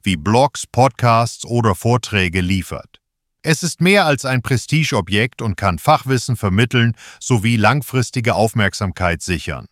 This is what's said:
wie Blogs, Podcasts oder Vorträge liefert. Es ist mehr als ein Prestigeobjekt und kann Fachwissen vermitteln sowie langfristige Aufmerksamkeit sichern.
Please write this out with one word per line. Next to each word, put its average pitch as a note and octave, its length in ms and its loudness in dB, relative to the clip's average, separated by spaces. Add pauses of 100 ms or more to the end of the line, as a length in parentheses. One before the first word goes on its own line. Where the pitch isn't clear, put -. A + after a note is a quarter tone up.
wie F#2 140 0
Blogs, A2 500 0
Podcasts A#2+ 760 0
oder A2+ 280 0
Vorträge F#2+ 680 0
liefert. F2+ 580 -4 (420)
Es D#3+ 220 -2
ist - 160 -6
mehr F#3+ 260 4
als C#3 200 0
ein B2+ 160 0
Prestigeobjekt A#2 1000 -2
und G#2+ 140 -4
kann F#2 240 -2
Fachwissen C3 560 0
vermitteln A#2 640 2 (240)
sowie A#2 340 2
langfristige A#2+ 800 0
Aufmerksamkeit F#2+ 840 0
sichern. D#2 500 -6